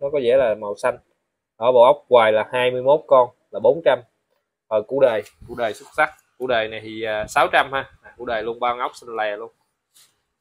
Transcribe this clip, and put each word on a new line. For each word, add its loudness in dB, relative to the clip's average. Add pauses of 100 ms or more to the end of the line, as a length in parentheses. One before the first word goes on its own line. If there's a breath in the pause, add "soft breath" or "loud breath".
Nó -6
có -4
vẻ 2
là 2
màu -10
xanh. -4 (580)
Ở 0
bộ 8
ốc 4
hoài 6
là 0
hai 0
mươi -4
mốt 2
con 4 (220)
là -12
bốn 2
trăm. 2 (720)
Rồi -2
củ -4
đề, 2 (260)
củ -14
đề -6
xuất -18 (100)
sắc. 0 (280)
Củ -10
đề -2
này -14
thì, -14
à, -6
sáu 0
trăm 0
ha. -8 (120)
À, -20
củ -14
đề -6
luôn, -10
bao -4
ốc -8
xanh -16
lè -6
luôn. -14 (920 soft breath)